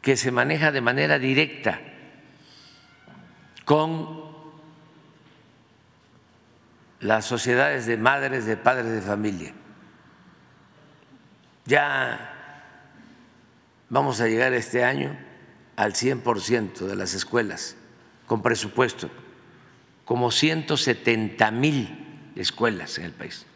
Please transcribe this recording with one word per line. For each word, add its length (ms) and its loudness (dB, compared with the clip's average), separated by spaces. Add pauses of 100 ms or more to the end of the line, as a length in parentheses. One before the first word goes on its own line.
que 160 4
se 120 0
maneja 400 2
de 120 -2
manera 360 2
directa 640 0 (1800)
con 600 0 (2750)
las 240 0
sociedades 640 2
de 100 0
madres, 480 2
de 140 0
padres 340 2
de 80 -2
familia. 540 -4 (2000)
Ya 960 0 (1300)
vamos 320 2
a 80 4
llegar 240 4
este 320 0
año 320 -2 (600)
al 180 0
cien 260 0
por 220 0
ciento 440 -2
de 100 -6
las 180 -4
escuelas 640 -4 (480)
con 160 -2
presupuesto, 680 0 (960)
como 260 0
ciento 460 0
setenta 720 2
mil 840 -2
escuelas 640 -2
en 80 -8
el 60 -10
país 440 -16